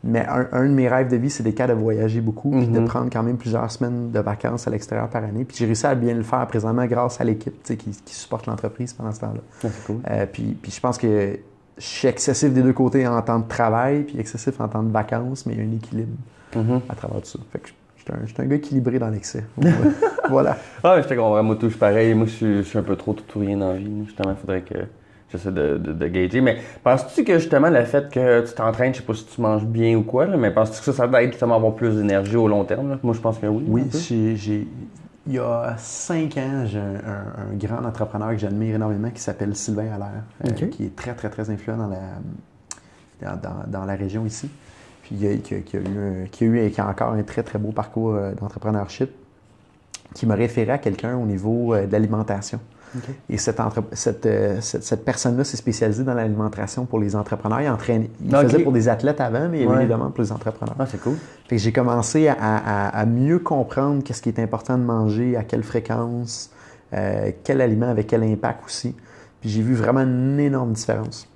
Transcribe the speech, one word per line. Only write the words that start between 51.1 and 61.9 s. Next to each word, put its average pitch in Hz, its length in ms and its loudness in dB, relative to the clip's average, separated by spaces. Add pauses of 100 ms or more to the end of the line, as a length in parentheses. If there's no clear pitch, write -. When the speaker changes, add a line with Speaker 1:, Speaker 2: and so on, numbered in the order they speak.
Speaker 1:
au 120 100 -2
niveau, 110 480 0
euh, 101 140 2
de 95 60 -2
l'alimentation. 107 640 0 (340)
Speaker 2:
Ok. 123 100 -8 (260)
Speaker 1:
Et 127 80 -2
cette - 240 -2
entre-, 113 220 0 (100)
cette, - 320 -2
euh, 104 340 2
cette, - 240 -6
cette 113 220 -4
personne-là 127 400 2
s'est 139 100 -8
spécialisée 113 480 0
dans 131 100 0
l'alimentation 107 720 -2
pour 123 140 0
les 104 160 0
entrepreneurs. 107 460 -2
Il 147 80 0
entraîne... 113 380 0 (140)
il - 140 2
Speaker 2:
Ok. 143 80 8
Speaker 1:
faisait 135 160 6
pour 143 140 4
des 117 160 4
athlètes 139 320 2
avant, 123 280 0
mais 165 100 -2
il 131 40 2
y 117 40 4
a 127 40 4
eu - 60 4
Speaker 2:
Ouais. 131 80 4
Speaker 1:
des - 80 2
demandes 123 200 -2
pour - 100 -2
les 107 100 -2
entrepreneurs. - 440 -6
Speaker 2:
Ah, 135 80 0
c'est 104 160 -8
cool. 127 140 0 (320)
Speaker 1:
Fait 123 80 0
que 107 60 2
j'ai 113 100 2
commencé 123 560 2